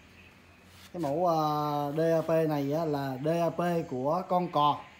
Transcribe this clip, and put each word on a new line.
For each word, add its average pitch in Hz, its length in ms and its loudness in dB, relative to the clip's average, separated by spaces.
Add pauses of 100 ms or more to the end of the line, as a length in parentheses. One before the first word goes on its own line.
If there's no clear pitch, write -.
(920)
Cái 175 100 -6
mẫu, 156 240 0
ờ, 151 680 0
D 160 40 0
A 165 200 2
P 160 280 2
này 143 240 0
á, 165 120 0
là 139 400 -4
D 151 40 -2
A 170 220 0
P 170 400 -2
của 143 380 -2
con 180 240 0
cò. 147 240 4 (240)